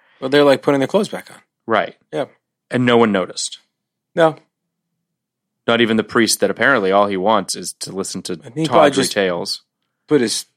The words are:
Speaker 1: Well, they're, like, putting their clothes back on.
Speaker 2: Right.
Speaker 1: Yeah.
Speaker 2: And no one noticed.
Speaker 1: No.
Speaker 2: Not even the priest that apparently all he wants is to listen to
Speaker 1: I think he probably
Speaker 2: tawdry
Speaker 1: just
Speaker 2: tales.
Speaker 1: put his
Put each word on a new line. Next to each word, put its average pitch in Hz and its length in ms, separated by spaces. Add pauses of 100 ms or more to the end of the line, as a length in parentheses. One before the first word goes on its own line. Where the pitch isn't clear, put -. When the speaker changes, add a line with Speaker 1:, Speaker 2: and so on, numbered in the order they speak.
(200)
Speaker 1:
Well, 135 100
they're, 147 140
like, 135 180
putting 139 180
their 135 80
clothes 196 200
back - 220
on. - 80 (280)
Speaker 2:
Right. 107 300 (160)
Speaker 1:
Yeah. 147 140 (440)
Speaker 2:
And 127 160
no 120 100
one 113 160
noticed. - 460 (560)
Speaker 1:
No. 160 220 (1300)
Speaker 2:
Not 117 140
even 113 160
the 107 80
priest 113 360
that 98 100
apparently 113 420
all 101 140
he 101 100
wants 95 400
is 87 240
to - 120
listen 92 300
to - 120
Speaker 1:
I - 20
think 120 200
he 160 120
probably 143 220
Speaker 2:
tawdry 131 120
Speaker 1:
just 120 100
Speaker 2:
tales. 92 500 (440)
Speaker 1:
put 151 140
his - 260 (100)